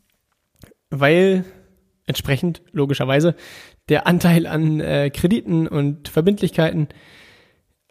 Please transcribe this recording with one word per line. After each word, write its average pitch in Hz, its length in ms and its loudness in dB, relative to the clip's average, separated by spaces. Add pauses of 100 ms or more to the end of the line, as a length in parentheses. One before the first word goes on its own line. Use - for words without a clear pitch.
(920)
weil 180 540 2 (600)
entsprechend 147 580 -4 (100)
logischerweise 143 640 0 (520)
der 147 180 0
Anteil 170 400 2
an, 156 340 -2
äh, 147 300 -2
Krediten 175 560 -2
und 143 420 -4
Verbindlichkeiten, 165 800 0 (1040)